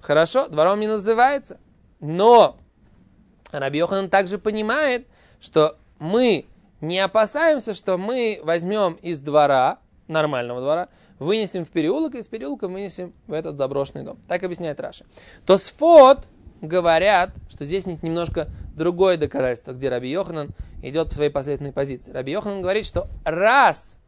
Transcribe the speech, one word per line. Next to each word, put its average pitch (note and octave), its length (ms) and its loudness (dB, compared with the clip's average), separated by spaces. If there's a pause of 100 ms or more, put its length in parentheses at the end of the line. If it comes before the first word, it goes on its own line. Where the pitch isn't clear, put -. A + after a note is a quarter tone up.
Хорошо, E3 480 0
двором F3 320 2
не G#3+ 80 -4
называется. A3+ 720 0 (400)
Но F3 580 4 (920)
Раби C#3 260 -4
Йоханан F#3 320 -2
также G3 280 0
понимает, A#3 680 -4 (320)
что - 380 0 (240)
мы G3 460 0 (340)
не E3+ 180 -6
опасаемся, A3 760 0
что F#3 260 -4
мы A3 440 -4
возьмём F3 520 -2
из E3+ 260 -10
двора, C#3+ 580 2 (300)
нормального C3 520 -2
двора, D3+ 280 -2 (320)
вынесем F#3+ 440 -4
в - 40 -20
переулок, B3 480 -2
и - 20 -12
из A3 80 -14
переулка B3 400 -10
вынесем F#3 480 -12 (140)
в - 40 -10
этот D#3 260 -8
заброшенный C#3 440 -4
дом. - 240 -16
Так F3+ 160 -4
объясняет F3 380 -10
Раши. - 260 -14 (400)
Тосфот C#4 800 8 (360)
говорят, F3 680 2 (200)
что - 160 -12
здесь F3+ 200 -6
есть E3+ 160 -10
немножко E3 460 -4 (260)
другое F3 440 0
доказательство, C3+ 540 -4
где B2+ 180 -4
Раби B2 180 -6
Йоханан D#3+ 460 -8 (280)
идёт D#3 280 -4
по - 40 -8
своей D3 140 0
последовательной C#3+ 440 -6
позиции. C#3 380 -6
Раби C3+ 220 -8
Йоханан G3+ 300 -6
говорит, F#3+ 240 -4
что - 220 -8 (140)
раз G3 840 2